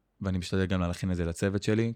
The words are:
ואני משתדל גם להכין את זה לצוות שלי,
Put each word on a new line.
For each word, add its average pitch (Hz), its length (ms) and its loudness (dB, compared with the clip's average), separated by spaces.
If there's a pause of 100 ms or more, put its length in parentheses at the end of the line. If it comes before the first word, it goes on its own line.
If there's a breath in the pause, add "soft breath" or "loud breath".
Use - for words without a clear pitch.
(200)
ואני 92 180 0
משתדל 95 280 0
גם 92 140 0
להכין 90 300 -2
את 90 60 0
זה 85 80 0
לצוות 95 380 0
שלי, 113 340 2